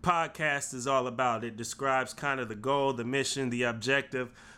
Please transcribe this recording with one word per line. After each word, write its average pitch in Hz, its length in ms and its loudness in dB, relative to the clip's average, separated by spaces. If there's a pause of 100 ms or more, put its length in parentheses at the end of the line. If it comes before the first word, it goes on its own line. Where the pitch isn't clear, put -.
podcast 156 720 0
is 127 120 -6
all 131 200 4
about. 117 380 0
It 110 120 -8
describes 131 580 0
kind 139 260 -2
of 117 80 -4
the 110 60 -8
goal, 135 380 2
the 117 120 -4
mission, 131 460 -2
the 123 140 0
objective 127 680 0 (260)